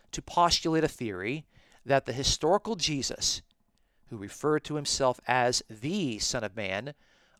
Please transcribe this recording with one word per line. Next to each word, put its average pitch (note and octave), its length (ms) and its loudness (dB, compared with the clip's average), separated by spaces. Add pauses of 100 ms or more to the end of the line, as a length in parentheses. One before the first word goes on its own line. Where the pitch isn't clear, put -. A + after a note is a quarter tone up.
(120)
to - 100 -8
postulate E3 640 4
a D3+ 40 6
theory A2+ 580 -6 (400)
that C3+ 200 4
the B2 80 -4
historical F3 640 2
Jesus, - 640 -2 (680)
who A#2 80 -12
referred C#3+ 480 -2
to D3+ 100 -6
himself C3+ 520 0
as B2 420 2
the B2 500 -4
Son B2 240 -2
of G2 120 -6
Man, G#2+ 380 -4 (460)